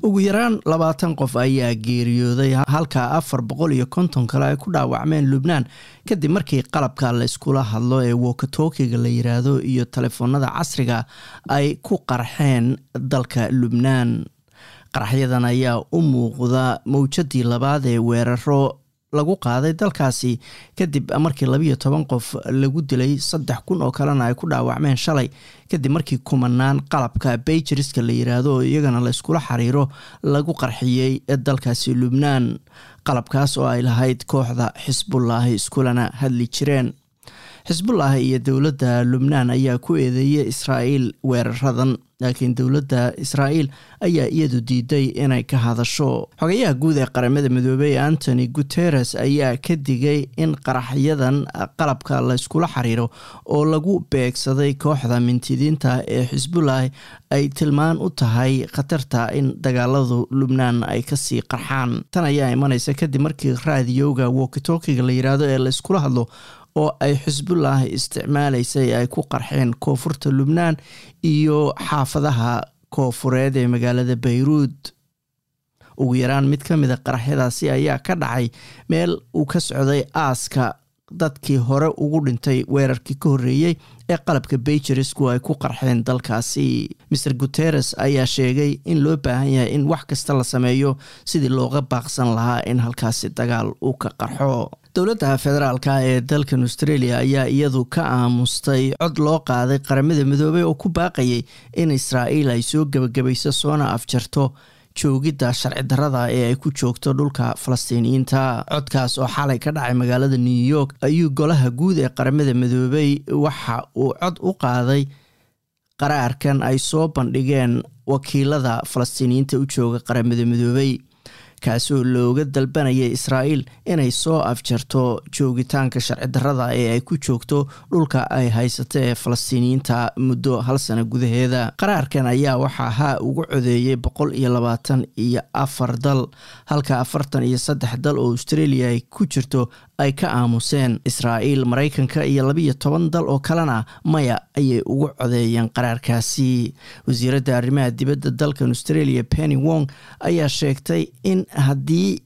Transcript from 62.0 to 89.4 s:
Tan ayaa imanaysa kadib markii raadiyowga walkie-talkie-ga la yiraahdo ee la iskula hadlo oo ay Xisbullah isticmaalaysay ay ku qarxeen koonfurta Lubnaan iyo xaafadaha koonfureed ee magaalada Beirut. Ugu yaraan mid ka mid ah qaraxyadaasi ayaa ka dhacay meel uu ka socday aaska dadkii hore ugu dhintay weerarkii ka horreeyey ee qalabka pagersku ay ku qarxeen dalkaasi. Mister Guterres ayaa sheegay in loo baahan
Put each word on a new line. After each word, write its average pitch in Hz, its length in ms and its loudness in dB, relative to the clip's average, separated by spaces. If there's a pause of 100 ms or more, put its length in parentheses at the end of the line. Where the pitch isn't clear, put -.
Tan 175 160 0
ayaa 139 240 2
imanaysa 135 400 0
kadib 139 320 0
markii 139 320 -2
raadiyowga 131 720 0
walkie-talkie-ga 135 720 0
la 127 100 2
yiraahdo 135 380 2
ee 131 80 2
la 131 160 0
iskula 190 320 0
hadlo 123 220 0 (480)
oo 151 140 2 (100)
ay 143 160 2
Xisbullah 139 720 0
isticmaalaysay 131 1040 0
ay 120 160 0
ku 156 160 -4
qarxeen 131 460 -2 (100)
koonfurta 143 480 -2
Lubnaan 156 480 2 (480)
iyo 151 480 4 (160)
xaafadaha 131 720 0 (320)
koonfureed 131 640 0
ee 123 100 2
magaalada 123 500 2
Beirut. 131 760 2 (1040)
Ugu 127 240 0
yaraan 135 320 2
mid 143 80 0
ka - 160 -2
mid 139 160 2
ah 127 80 -2
qaraxyadaasi 131 720 -2
ayaa 135 320 0
ka 185 100 -2
dhacay 123 360 -2 (420)
meel 170 240 0 (160)
uu 151 160 0
ka 170 120 0
socday 135 520 0
aaska 131 640 -2 (360)
dadkii 151 460 -2
hore 139 400 2
ugu 151 300 0
dhintay 131 420 0
weerarkii 135 480 0
ka - 160 0
horreeyey 135 420 2 (340)
ee 170 180 0
qalabka 139 340 0
pagersku 135 720 0
ay 123 80 0
ku 135 160 -4
qarxeen 123 480 -2
dalkaasi. 127 640 -2 (420)
Mister 143 240 0
Guterres 135 640 0
ayaa 135 300 2
sheegay 139 580 2
in 165 160 2
loo 151 160 2
baahan 135 320 -2